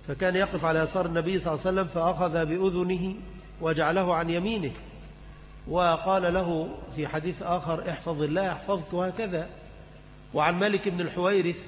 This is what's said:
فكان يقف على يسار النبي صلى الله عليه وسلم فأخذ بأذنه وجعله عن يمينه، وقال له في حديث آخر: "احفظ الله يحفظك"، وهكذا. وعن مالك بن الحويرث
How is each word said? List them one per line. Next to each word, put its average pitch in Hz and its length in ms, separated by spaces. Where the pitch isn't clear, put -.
فكان 185 280
يقف 185 280
على 160 140
يسار 170 280
النبي 170 320
صلى 160 160
الله 143 120
عليه 185 140
وسلم 190 40
فأخذ 165 520
بأذنه 180 680
وجعله 165 540
عن 165 160
يمينه، 175 400
وقال 175 680
له 170 340
في 151 120
حديث 156 340
آخر: 170 480
"احفظ 151 320
الله 156 240
يحفظك"، 175 460
وهكذا. 180 560
وعن 156 240
مالك 202 300
بن 180 120
الحويرث 175 560